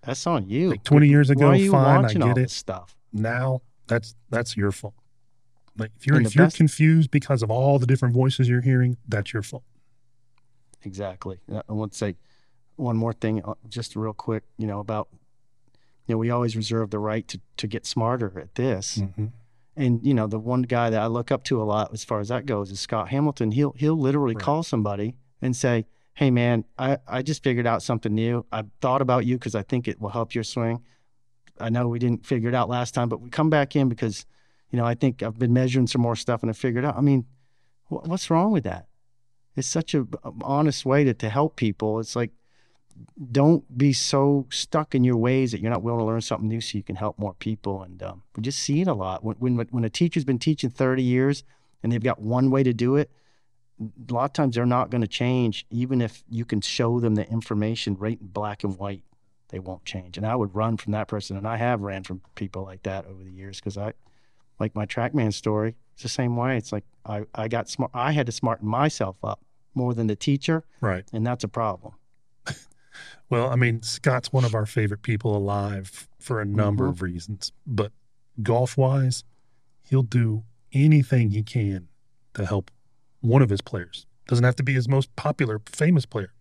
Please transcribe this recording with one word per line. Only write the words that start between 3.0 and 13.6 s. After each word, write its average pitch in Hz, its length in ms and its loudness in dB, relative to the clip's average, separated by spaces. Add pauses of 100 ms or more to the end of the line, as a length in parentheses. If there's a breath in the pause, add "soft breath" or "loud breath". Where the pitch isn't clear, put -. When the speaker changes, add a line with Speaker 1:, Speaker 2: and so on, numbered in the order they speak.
Speaker 2:
Now, 123 520 -2 (240)
that's, 113 280 -2 (140)
that's 120 260 -2
your 101 160 0
fault. 101 220 -10 (880)
Like, 110 160 -6
if - 120 -6
you're, 143 80 6
Speaker 1:
And 123 100 6
the 110 40 2
Speaker 2:
if 104 60 -2
you're 160 120 10
Speaker 1:
best 165 100 0
Speaker 2:
confused 156 540 4
because 135 320 0
of 110 80 -2
all 135 260 4
the 127 80 2
different 123 300 4
voices 127 340 4
you're 123 120 4
hearing, 127 360 2 (100)
that's 104 240 -4
your 107 120 -4
fault. - 180 -12 (1200)
Speaker 1:
Exactly. 95 560 -10 (140)
Uh, 107 140 -6
I 107 60 -8
want 107 180 -4
to - 60 -16
say 101 180 -2 (600)
one 120 220 -2
more 113 160 0
thing, 110 300 -2
uh, 104 100 -8 (140)